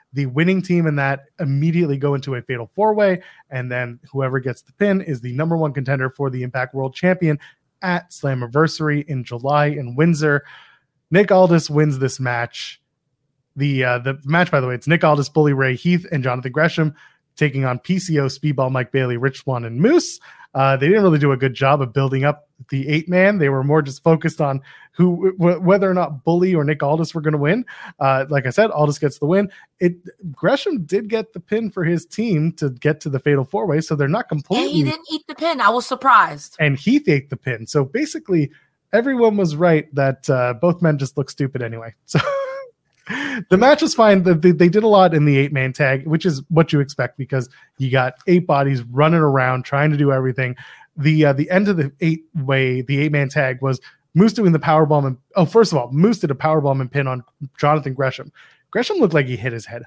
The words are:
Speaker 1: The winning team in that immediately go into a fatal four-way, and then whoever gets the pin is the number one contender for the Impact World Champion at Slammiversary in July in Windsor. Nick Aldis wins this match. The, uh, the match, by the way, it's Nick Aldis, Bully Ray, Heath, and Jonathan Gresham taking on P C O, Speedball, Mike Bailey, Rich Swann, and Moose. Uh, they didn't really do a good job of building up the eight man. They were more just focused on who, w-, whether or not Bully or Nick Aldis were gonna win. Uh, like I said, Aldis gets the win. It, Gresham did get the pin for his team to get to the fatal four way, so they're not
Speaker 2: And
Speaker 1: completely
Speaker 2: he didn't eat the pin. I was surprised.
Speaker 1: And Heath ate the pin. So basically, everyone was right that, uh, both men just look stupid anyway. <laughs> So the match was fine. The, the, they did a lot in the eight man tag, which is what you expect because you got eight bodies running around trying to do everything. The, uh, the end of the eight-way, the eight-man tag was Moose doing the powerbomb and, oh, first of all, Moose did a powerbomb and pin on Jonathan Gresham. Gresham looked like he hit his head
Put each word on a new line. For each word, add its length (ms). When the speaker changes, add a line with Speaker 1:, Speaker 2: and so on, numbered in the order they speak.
Speaker 1:
The 120
winning 380
team 240
in 80
that 300
immediately 580
go 180
into 180
a 80
fatal 320
four-way, 480
and 200
then 280
whoever 280
gets 240
the 100
pin 280
is 200
the 120
number 220
one 160
contender 380
for 220
the 100
Impact 320
World 220
Champion 440
at 260
Slammiversary 960
in 180
July 440
in 280
Windsor. 480
Nick 200
Aldis 380
wins 300
this 200
match. 600
The, 280
uh, 160
the 240
match, 280
by 100
the 60
way, 80
it's 120
Nick 160
Aldis, 240
Bully 260
Ray, 220
Heath, 360
and 120
Jonathan 280
Gresham 440
taking 300
on 140
P 200
C 200
O, 80
Speedball, 440
Mike 200
Bailey, 260
Rich 220
Swann, 260
and 160
Moose. 380
Uh, 240
they 100
didn't 160
really 160
do 140
a 40
good 160
job 280
of 100
building 320
up 240
the 180
eight 220
man. 280
They 120
were 140
more 180
just 200
focused 380
on 220
who, 440
w-, 220
whether 300
or 40
not 300
Bully 320
or 80
Nick 180
Aldis 320
were 80
gonna 160
win. 280
Uh, 300
like 160
I 40
said, 220
Aldis 260
gets 220
the 60
win. 260
It, 160
Gresham 540
did 240
get 240
the 60
pin 300
for 140
his 220
team 480
to 160
get 320
to 80
the 100
fatal 240
four 220
way, 160
so 140
they're 120
not 240
Speaker 2:
And 100
Speaker 1:
completely 300
Speaker 2:
he 120
didn't 280
eat 160
the 80
pin. 240
I 100
was 160
surprised. 760
Speaker 1:
And 180
Heath 320
ate 200
the 80
pin. 300
So 160
basically, 680
everyone 420
was 220
right 380
that, 340
uh, 240
both 280
men 160
just 200
look 120
stupid 320
anyway. 380
<laughs> 60
So 140
the 80
match 240
was 140
fine. 260
The, 140
the, 160
they 180
did 140
a 40
lot 280
in 100
the 100
eight 160
man 220
tag, 320
which 220
is 220
what 220
you 80
expect 380
because 320
you 100
got 240
eight 180
bodies 380
running 380
around 440
trying 240
to 80
do 140
everything. 440
The, 280
uh, 80
the 160
end 180
of 100
the 140
eight-way, 800
the 180
eight-man 300
tag 320
was 180
Moose 180
doing 180
the 80
powerbomb 480
and, 100
oh, 100
first 260
of 60
all, 140
Moose 280
did 120
a 40
powerbomb 460
and 100
pin 160
on 160
Jonathan 360
Gresham. 380
Gresham 260
looked 160
like 140
he 100
hit 160
his 120
head 220